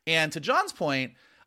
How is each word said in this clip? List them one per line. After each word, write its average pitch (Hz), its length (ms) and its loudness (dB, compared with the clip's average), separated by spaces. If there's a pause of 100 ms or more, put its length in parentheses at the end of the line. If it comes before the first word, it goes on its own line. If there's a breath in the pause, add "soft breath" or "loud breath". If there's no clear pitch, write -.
And 160 260 2
to 165 80 -6
John's 302 340 0
point, 135 400 -2 (320 soft breath)